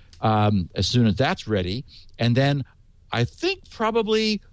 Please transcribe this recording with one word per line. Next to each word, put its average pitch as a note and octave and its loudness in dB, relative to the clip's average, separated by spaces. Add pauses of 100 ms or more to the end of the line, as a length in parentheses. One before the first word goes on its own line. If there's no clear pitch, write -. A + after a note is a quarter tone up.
(200)
um, G#2+ 2
as F#2+ -2
soon A#2+ 4
as G2+ 2
that's D#3 -2
ready. G2+ -4 (340)
And A#2 2
then C#3 2 (480)
I A2+ 0
think F#4 -6
probably A3 0 (120)